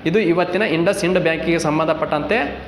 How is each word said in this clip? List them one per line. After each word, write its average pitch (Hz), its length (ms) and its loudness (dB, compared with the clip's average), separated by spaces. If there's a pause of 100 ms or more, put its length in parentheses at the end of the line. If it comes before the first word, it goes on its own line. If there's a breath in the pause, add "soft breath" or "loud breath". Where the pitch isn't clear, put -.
ಇದು 170 120 2
ಇವತ್ತಿನ 180 440 0
Indus 170 440 0
Ind 185 120 2
ಬ್ಯಾಂಕಿಗೆ 165 400 0
ಸಂಬಂಧಪಟ್ಟಂತೆ 156 1000 0 (120)